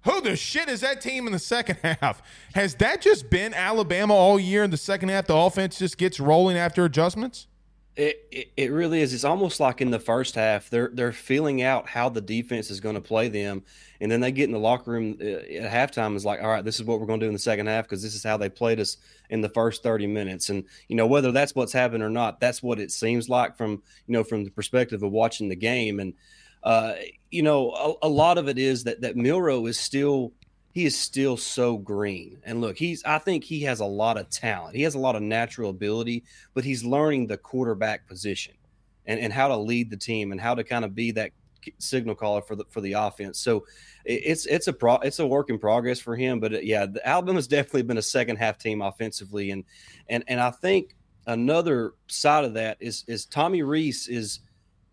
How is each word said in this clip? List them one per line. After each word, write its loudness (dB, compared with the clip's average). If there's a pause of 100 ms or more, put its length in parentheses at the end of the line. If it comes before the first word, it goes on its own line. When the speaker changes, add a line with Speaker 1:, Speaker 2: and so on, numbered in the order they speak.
Speaker 1:
"Who 4
the 0
shit -2
is -4
that -2
team -6
in -4
the -2
second -2
<laughs> -
half?" 0 (320)
Has 0
that 2
just 6
been 0
Alabama 2
all 10
year 4
in 2
the 0
second -2
half? 0
The 4
offense 4
just -2
gets 0
rolling 6
after 2
adjustments? 0 (500)
Speaker 2:
It, -2
it, -10
it 0
really 2
is. 0
It's -4
almost 0
like 2
in 2
the 0
first 0
half, 2
they're, 0
they're 0
feeling 0
out 2
how 0
the -4
defense -4
is -8
gonna -4
play 0
them. -4 (380)
And -2
then 2
they 0
get 2
in 0
the -2
locker 2
room, -4
uh, -8
at -6 (240)
halftime, 0
is -6
like, -2
"All -2
right, 0
this -4
is -8
what 0
we're -4
gonna -2
do 0
in -2
the -4
second 0
half 0
'cause -6
this -8
is -12
how 0
they -2
played 0
us -4 (340)
in -2
the -2
first 0
thirty 0
minutes." -4
And, -4 (240)
you -2
know, 6
whether 4
that's 2
what's -2
happened 0
or -2
not, -2
that's 0
what -2
it -8
seems -2
like 2
from, -4 (280)
you -2
know, 2
from -4
the -8
perspective -2
of 0
watching 2
the -4
game. 0
And, -6 (500)
uh, 4 (360)
you 0
know, 4 (320)
a, 0
a 4
lot 6
of -2
it -2
is 0
that, -4
that -4
Milroe 2
is -4
still, 0 (400)
he 0
is 2
still 0
so 0
green. -6
And -6
look, -4
he's, -4
I 2
think -2
he -6
has -2
a -2
lot 0
of -10
talent. -6
He 0
has 0
a -4
lot 2
of -4
natural -2
ability, -4 (280)
but -2
he's -4
learning 2
the -4
quarterback -4
position -8 (520)
and, -2
and -4
how 2
to 0
lead -2
the -10
team -6
and -8
how -2
to -4
kind -4
of -8
be -2
that -4 (320)
k-, -16
signal -2
caller -2
for -10
the, -10
for -6
the -4
offense. -4
So 0 (380)
it, -2
it's, -2
it's 0
a -2
pro-, 4
it's -4
a 2
work 0
in -2
progress 2
for -6
him. 0
But, -2
uh, -2
yeah, 0
the, -8
Alabama's 0
definitely 2
been -2
a -2
second 0
half 0
team -4
offensively, -6
and, -8 (440)
and, -2
and -2
I 2
think 0 (300)
another 2 (160)
side 4
of -4
that -4
is, -8
is -8
Tommy 0
Rees -2
is, -6 (520)